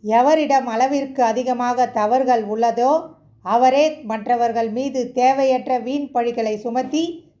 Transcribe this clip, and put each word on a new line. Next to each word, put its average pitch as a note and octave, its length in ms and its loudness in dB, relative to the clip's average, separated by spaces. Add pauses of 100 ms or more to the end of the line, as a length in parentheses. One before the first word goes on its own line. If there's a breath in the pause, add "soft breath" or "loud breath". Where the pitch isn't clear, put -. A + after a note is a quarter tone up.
எவரிடம் C4 600 2
அளவிற்கு C4 560 0
அதிகமாக B3 640 0
தவறுகள் A#3+ 580 2
உள்ளதோ A3+ 460 0 (520)
அவரே B3+ 400 4 (180)
மற்றவர்கள் A3+ 680 -2
மீது C4 300 -4 (120)
தேவையற்ற C4 680 2
வீண் C4 320 -4
பழிகளை A#3 460 -2
சுமத்தி B3+ 480 -4 (360)